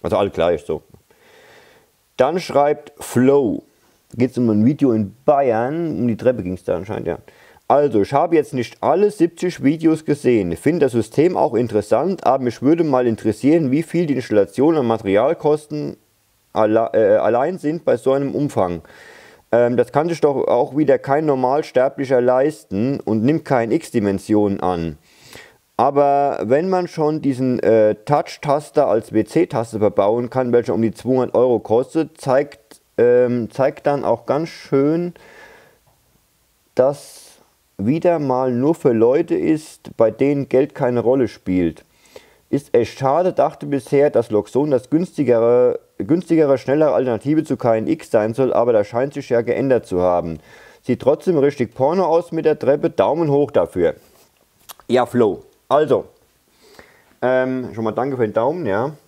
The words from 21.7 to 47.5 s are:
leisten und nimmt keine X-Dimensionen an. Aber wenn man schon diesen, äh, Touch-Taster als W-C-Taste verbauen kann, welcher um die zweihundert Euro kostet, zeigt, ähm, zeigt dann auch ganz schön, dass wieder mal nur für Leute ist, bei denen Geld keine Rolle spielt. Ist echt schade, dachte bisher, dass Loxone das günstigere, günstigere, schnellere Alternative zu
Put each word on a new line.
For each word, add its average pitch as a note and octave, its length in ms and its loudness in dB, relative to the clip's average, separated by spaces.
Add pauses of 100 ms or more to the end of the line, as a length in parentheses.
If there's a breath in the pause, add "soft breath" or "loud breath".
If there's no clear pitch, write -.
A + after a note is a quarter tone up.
leisten B2+ 800 0
und A2 220 -2
nimmt D3+ 240 0
keine A#2 260 0
X-Dimensionen G#2 880 -2
an. E2 380 -4 (800 loud breath)
Aber C#3 640 0
wenn C#3+ 260 0
man F3+ 180 -2
schon D#3 360 -4
diesen, C3 380 -2
äh, G#2+ 340 2 (100)
Touch-Taster D3 840 -2
als G#2+ 280 -2
W-C-Taste A#2 640 -2
verbauen G#2 500 0
kann, B2+ 240 -2
welcher A#2+ 220 0
um G#2 80 0
die A2+ 100 0
zweihundert B2+ 420 -2
Euro A#2+ 260 2
kostet, C3 600 -2
zeigt, - 600 -4 (160)
ähm, B2 520 2
zeigt - 360 -2
dann C#3+ 180 -2
auch A2+ 220 -2
ganz D3+ 240 -2
schön, D#3+ 640 -2 (1600 loud breath)
dass - 480 -2 (540)
wieder D#3+ 420 0
mal C3 340 -2
nur C3+ 220 0
für C3+ 180 0
Leute B2+ 420 2
ist, - 640 -4
bei F#3 140 4
denen C#3 380 0
Geld C#3+ 260 0
keine B2 260 -2
Rolle A#2+ 280 0
spielt. F2+ 560 -4 (680 soft breath)
Ist - 240 -6
echt - 240 0
schade, D#3+ 340 0
dachte D#3 340 -2
bisher, C#3+ 440 2
dass A2+ 200 0
Loxone B2 400 0
das B2+ 200 -2
günstigere, B2 880 2 (180)
günstigere, D3+ 600 0
schnellere D3 340 0
Alternative B2+ 500 0
zu C#3 140 -4